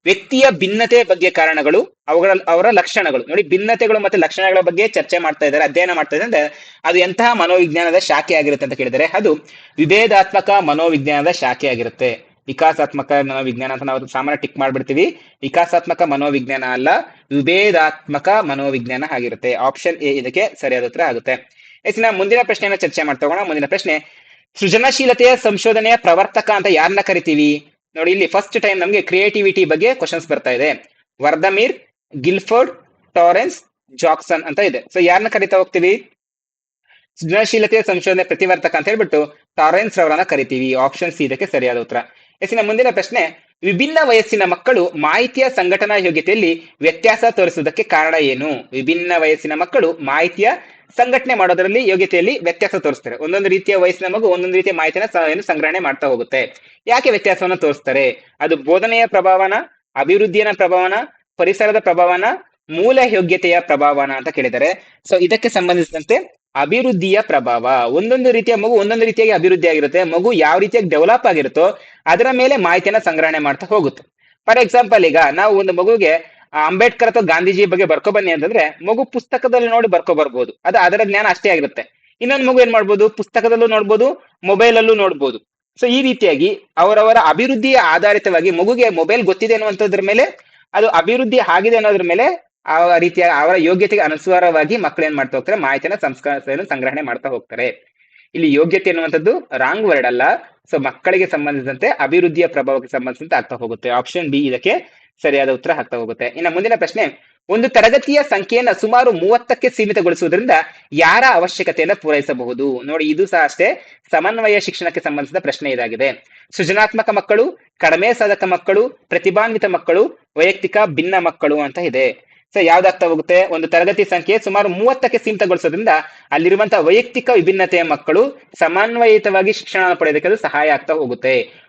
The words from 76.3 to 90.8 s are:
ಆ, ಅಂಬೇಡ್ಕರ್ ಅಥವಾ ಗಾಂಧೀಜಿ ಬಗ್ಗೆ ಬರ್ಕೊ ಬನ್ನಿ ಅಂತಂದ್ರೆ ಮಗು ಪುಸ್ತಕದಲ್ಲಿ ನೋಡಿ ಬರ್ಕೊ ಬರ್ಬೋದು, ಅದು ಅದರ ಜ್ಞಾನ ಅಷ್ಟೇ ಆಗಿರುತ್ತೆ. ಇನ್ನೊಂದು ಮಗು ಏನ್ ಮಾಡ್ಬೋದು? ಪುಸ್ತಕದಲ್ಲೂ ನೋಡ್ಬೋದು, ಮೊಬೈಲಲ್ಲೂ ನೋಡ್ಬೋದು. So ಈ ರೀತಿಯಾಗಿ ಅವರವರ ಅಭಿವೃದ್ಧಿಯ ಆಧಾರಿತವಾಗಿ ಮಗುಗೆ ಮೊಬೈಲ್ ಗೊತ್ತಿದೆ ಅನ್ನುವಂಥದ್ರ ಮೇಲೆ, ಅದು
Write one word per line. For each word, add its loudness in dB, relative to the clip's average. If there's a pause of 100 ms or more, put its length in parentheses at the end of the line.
ಆ, 0
ಅಂಬೇಡ್ಕರ್ 2
ಅಥವಾ 0
ಗಾಂಧೀಜಿ 2
ಬಗ್ಗೆ 0
ಬರ್ಕೊ -2
ಬನ್ನಿ -2
ಅಂತಂದ್ರೆ 0
ಮಗು -4
ಪುಸ್ತಕದಲ್ಲಿ -2
ನೋಡಿ 2
ಬರ್ಕೊ 0
ಬರ್ಬೋದು, -4
ಅದು 0
ಅದರ 2
ಜ್ಞಾನ -2
ಅಷ್ಟೇ -2
ಆಗಿರುತ್ತೆ. -4
ಇನ್ನೊಂದು -2
ಮಗು 4
ಏನ್ 4
ಮಾಡ್ಬೋದು? 2
ಪುಸ್ತಕದಲ್ಲೂ 0
ನೋಡ್ಬೋದು, 0 (120)
ಮೊಬೈಲಲ್ಲೂ 4
ನೋಡ್ಬೋದು. -2 (440)
So 2
ಈ 0
ರೀತಿಯಾಗಿ 0 (180)
ಅವರವರ 4 (120)
ಅಭಿವೃದ್ಧಿಯ 2
ಆಧಾರಿತವಾಗಿ 2
ಮಗುಗೆ 2
ಮೊಬೈಲ್ 0
ಗೊತ್ತಿದೆ 0
ಅನ್ನುವಂಥದ್ರ -2
ಮೇಲೆ, 0 (360)
ಅದು 2